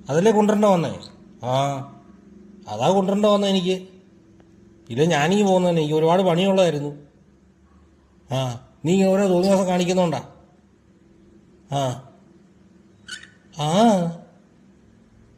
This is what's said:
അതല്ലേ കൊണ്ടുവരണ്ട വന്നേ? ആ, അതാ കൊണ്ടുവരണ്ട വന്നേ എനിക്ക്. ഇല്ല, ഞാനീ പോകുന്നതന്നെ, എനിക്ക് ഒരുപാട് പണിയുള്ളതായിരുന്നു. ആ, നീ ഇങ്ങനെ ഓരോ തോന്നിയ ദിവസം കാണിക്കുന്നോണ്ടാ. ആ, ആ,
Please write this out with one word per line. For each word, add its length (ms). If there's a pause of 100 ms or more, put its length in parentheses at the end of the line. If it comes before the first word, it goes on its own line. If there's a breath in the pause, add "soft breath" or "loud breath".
(100)
അതല്ലേ 220
കൊണ്ടുവരണ്ട 320
വന്നേ? 360 (440)
ആ, 100 (1120)
അതാ 200
കൊണ്ടുവരണ്ട 380
വന്നേ 220
എനിക്ക്. 400 (1040)
ഇല്ല, 140
ഞാനീ 380
പോകുന്നതന്നെ, 400
എനിക്ക് 160
ഒരുപാട് 240
പണിയുള്ളതായിരുന്നു. 720 (1400)
ആ, 340 (160)
നീ 80
ഇങ്ങനെ 180
ഓരോ 180
തോന്നിയ 220
ദിവസം 160
കാണിക്കുന്നോണ്ടാ. 640 (1400)
ആ, 380 (1500)
ആ, 100 (1700)